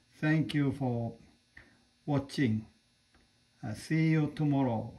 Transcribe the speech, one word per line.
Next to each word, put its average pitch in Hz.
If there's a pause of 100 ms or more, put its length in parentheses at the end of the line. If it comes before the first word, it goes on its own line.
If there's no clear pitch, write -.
(220)
Thank 156
you 139
for 120 (920)
watching. 135 (1000)
See 160
you 156
tomorrow. 135